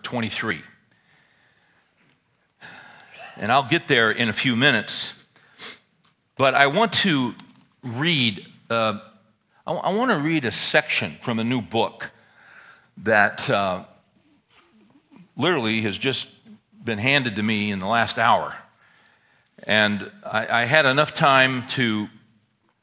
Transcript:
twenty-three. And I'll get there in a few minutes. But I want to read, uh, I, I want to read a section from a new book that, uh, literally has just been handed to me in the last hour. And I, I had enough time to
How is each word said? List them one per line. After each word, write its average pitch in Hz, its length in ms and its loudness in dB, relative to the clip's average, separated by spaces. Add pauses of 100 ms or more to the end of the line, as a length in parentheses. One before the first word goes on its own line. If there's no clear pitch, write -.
twenty-three. 110 580 -6 (2750)
And 104 140 -4
I'll 135 160 2
get 160 200 -2
there 117 240 4
in 117 180 -2
a 104 40 -2
few 123 220 -2
minutes. 120 640 0 (1160)
But 131 200 2
I 139 120 8
want 196 260 2
to 135 420 0 (480)
read, 127 640 -2 (240)
uh, 110 300 0 (680)
I, 156 60 -4
I 175 200 -4
want 247 160 0
to 196 80 2
read 147 280 -2
a 107 60 -2
section - 680 0
from 113 160 -4
a 113 60 -2
new 120 180 -2
book 101 480 -4 (880)
that, 104 520 0
uh, 98 360 -2 (1500)
literally 120 440 0
has 104 160 -2
just - 300 -2 (560)
been 113 140 -4
handed 123 400 0
to 107 60 -2
me 104 280 -2
in 98 60 -4
the 92 80 -8
last 113 320 0
hour. 104 380 2 (1080)
And 104 480 0 (120)
I, 113 380 -2
I 120 40 -2
had 143 200 4
enough 139 280 2
time 131 560 2
to 110 400 -2 (720)